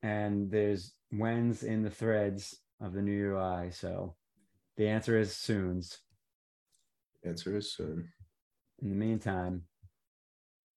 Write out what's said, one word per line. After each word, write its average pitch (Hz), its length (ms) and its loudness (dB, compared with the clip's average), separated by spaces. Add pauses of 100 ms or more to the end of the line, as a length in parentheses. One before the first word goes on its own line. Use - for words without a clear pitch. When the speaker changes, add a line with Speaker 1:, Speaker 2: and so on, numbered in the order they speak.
Speaker 1:
and 104 480 2
there's 104 420 2 (180)
whens 117 540 2
in 110 180 0
the 107 80 0
threads 104 680 0 (240)
of 101 120 -6
the 98 100 -2
new 101 280 2
U 98 80 0
I, 90 320 -2
so 90 460 -6 (600)
the 107 120 4
answer 110 300 4
is 101 160 2
soons. 90 640 0 (1300)
Speaker 2:
Answer 87 320 -4
is 101 160 -4
soon. 82 400 -6 (720)
Speaker 1:
In 101 80 0
the 98 60 0
meantime. 95 680 0 (1160)